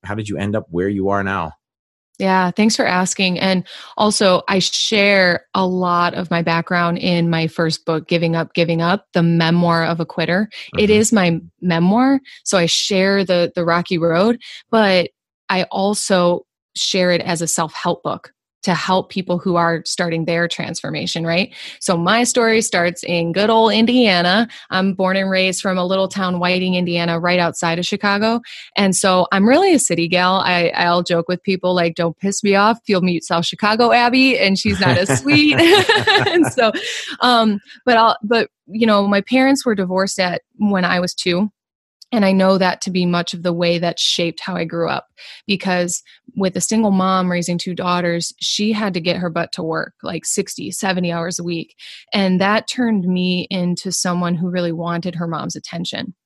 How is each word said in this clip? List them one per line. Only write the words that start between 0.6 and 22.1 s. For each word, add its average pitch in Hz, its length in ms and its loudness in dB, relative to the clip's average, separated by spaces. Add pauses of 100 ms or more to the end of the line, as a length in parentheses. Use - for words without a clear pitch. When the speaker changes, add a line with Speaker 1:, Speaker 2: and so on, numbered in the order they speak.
Speaker 1:
where 87 180 0
you 98 220 0
are 101 120 0
now? 95 300 -4 (640)
Speaker 2:
Yeah, 190 340 2
thanks 214 240 2
for 233 100 0
asking. 185 540 0
And 185 260 0 (300)
also, 202 500 2
I 196 140 0
share 196 920 0
a 190 140 0
lot 175 480 0
of 175 160 -6
my 170 120 0
background 170 560 0
in 170 300 0
my 165 200 0
first 160 360 -4
book, 160 220 -4
Giving 165 300 0
Up, 165 180 -4
Giving 165 260 0
Up, 175 340 0
the 175 100 4
memoir 170 600 4
of 165 140 -2
a 160 80 -4
quitter. 175 420 -2 (300)
It 214 120 4
Speaker 1:
Mm-hmm. - 20 6
Speaker 2:
is 220 200 4
my 175 280 2 (200)
memoir, 202 600 2 (240)
so - 120 0
I 170 100 4
share 196 580 2
the, 175 320 2
the 175 80 -2
rocky 170 340 0
road, 175 420 2 (300)
but 196 400 2 (380)
I 185 240 0
also 190 720 0 (300)
share 180 340 0
it 175 100 2
as 170 220 -4
a 160 60 -4
self-help - 560 -4
book - 260 -8 (320)
to 185 120 0
help 185 360 -2
people 180 280 -4
who 175 180 -2
are 170 280 0
starting 165 400 -4
their 170 240 -2
transformation, 160 800 -6
right? 175 280 -2 (260)
So 180 180 0
my 208 260 2